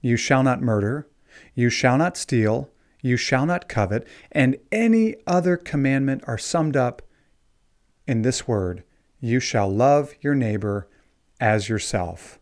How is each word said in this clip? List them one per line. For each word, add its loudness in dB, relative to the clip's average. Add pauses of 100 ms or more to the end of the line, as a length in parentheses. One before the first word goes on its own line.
'You 0
shall 2
not 0
murder,' -2 (460)
'You 2
shall 2
not 0
steal,' 0 (320)
'You 0
shall 0
not -2
covet,' -2 (260)
and 2 (160)
any 2 (100)
other 2
commandment -2
are -4
summed -2
up -2 (1040)
in 0
this -2
word, -2 (380)
'You 0
shall 0
love 2
your 0
neighbor -2 (500)
as 0
yourself.' -6